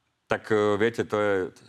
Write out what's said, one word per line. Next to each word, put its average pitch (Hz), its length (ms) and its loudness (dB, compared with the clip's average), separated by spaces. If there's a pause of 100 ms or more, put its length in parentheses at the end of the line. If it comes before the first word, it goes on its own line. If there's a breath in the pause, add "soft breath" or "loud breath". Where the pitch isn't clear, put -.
(280)
Tak, 107 240 -4
e, 104 240 2
viete, 110 320 0
to 107 100 -2
je, 104 160 0 (360)